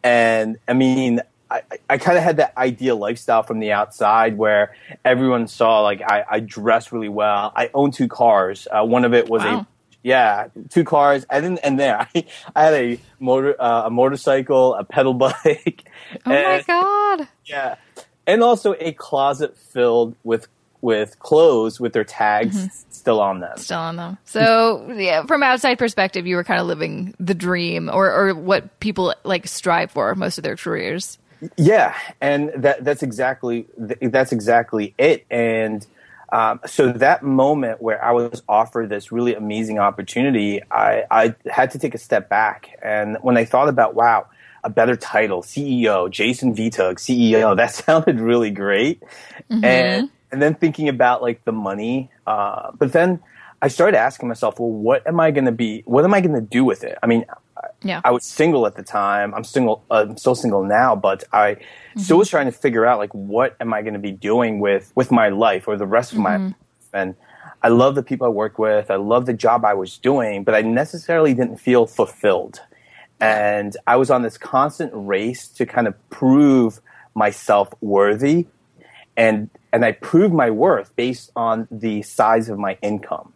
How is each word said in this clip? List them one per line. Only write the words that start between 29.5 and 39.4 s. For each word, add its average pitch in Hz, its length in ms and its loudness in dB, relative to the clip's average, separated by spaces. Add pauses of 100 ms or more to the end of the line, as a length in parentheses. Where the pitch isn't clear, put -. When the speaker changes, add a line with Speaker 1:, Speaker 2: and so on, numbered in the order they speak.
Speaker 2:
for - 240 -2
most 185 220 -6
of 151 80 -12
their - 100 -6
careers. 165 640 -8 (400)
Speaker 1:
Yeah, 170 360 4 (280)
and 143 340 -2
that, 135 300 0
that's 143 180 -2
exactly, 123 640 -4 (100)
th-, 113 360 -6
that's 131 180 2
exactly 113 640 0
it. 143 320 2
And, 113 560 -2 (460)
um, 113 360 0
so 131 240 0
that 135 320 2
moment 135 580 0
where 113 240 -4
I 120 60 0
was 120 360 -2
offered 113 420 0
this 101 220 -8
really 120 220 -2
amazing 107 460 -6